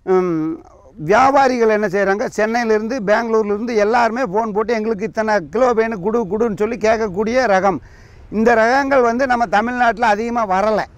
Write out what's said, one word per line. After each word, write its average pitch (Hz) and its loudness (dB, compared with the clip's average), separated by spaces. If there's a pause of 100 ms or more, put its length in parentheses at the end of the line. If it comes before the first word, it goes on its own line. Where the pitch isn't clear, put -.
ம், 175 0 (460)
வியாபாரிகள் 247 2
என்ன 214 0
செய்றாங்க, 196 -2
சென்னையிலேருந்து, 220 0
பெங்களூர்லேருந்து 220 0
எல்லாருமே 226 2
ஃபோன் 214 -2
போட்டு, 220 -2
"எங்களுக்கு 220 -4
இத்தனை 214 -2 (120)
கிலோ 247 2
வேணும், 226 -2
குடு, 220 -2
குடுன்னு" 208 -2
சொல்லி 226 -4
கேட்கக்கூடிய 220 0
ரகம். 190 2 (520)
இந்த 226 2
ரகங்கள் 262 2
வந்து 247 0
நம்ம 247 0
தமிழ்நாட்டுல 240 0
அதிகமா 233 0
வரல. 196 0 (140)